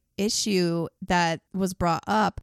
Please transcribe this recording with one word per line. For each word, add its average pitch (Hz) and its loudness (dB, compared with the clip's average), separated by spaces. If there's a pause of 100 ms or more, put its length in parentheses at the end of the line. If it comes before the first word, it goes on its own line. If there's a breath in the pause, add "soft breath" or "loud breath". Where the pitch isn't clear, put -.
(160)
issue 180 0 (200)
that 170 0 (120)
was 185 -2
brought 170 0
up. 208 0